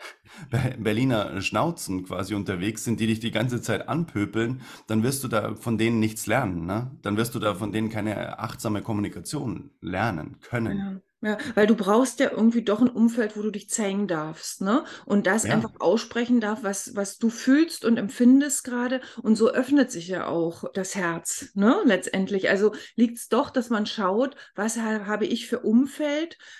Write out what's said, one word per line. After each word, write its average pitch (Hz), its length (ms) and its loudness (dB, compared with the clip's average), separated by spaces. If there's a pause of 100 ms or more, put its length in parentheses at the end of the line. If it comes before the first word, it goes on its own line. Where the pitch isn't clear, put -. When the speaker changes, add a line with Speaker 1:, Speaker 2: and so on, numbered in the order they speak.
(200)
Speaker 1:
<laughs> - 300 -20
Be-, 127 300 0
Berliner 107 640 0
Schnauzen 104 640 -2
quasi 95 300 -6
unterwegs 101 480 -4
sind, 113 160 -2
die 113 80 0
dich 110 120 2
die 113 120 -6
ganze 120 300 0
Zeit - 280 -2
anpöbeln, 117 720 -2 (260)
dann 110 160 2
wirst 135 200 0
du 123 40 -4
da 107 280 -2
von 113 220 -2
denen 113 220 2
nichts 110 280 -2
lernen, 98 380 0
ne? 113 360 -4
Dann 104 160 -2
wirst 113 180 0
du 113 40 -4
da 101 160 0
von 104 160 -4
denen 110 180 0
keine 104 500 -4
achtsame 107 420 -4
Kommunikation 104 920 -6 (100)
lernen 92 600 -4
können. 101 500 -4
Speaker 2:
Ja, 190 100 -10 (220)
ja, 214 140 -2 (180)
weil 208 120 6
du 220 80 6
brauchst 220 440 2
ja 269 120 2
irgendwie 233 320 4
doch 214 180 2
ein 240 80 6
Umfeld, 226 460 2
wo 208 60 -8
du 214 100 -2
dich 202 180 -10
zeigen 202 380 -2
darfst, 160 540 -6
ne? 208 240 2 (200)
Und 202 220 2
das 214 160 2
Speaker 1:
Ja. - 60 -2
Speaker 2:
einfach 226 300 2
aussprechen 233 600 2
darf, 214 240 -2
was, 196 320 -4
was 202 220 -4
du 226 120 2
fühlst 285 540 0
und 226 140 4
empfindest 254 680 4
gerade. 247 380 -4 (220)
Und 214 120 6
so 220 140 4
öffnet 262 420 4
sich 170 160 -10
ja 185 200 -4
auch 170 360 -2 (100)
das 190 220 -4
Herz, 170 600 -4
ne? 240 300 6
Letztendlich. 190 640 0
Also 202 260 2 (200)
liegt's 233 320 0
doch, 254 220 0
dass 233 200 -2
man 208 180 0
schaut, 214 480 0 (200)
was 226 220 -4
ha-, 220 300 -4
habe 208 180 -2
ich - 220 -4
für - 140 -4
Umfeld? 285 760 0 (220)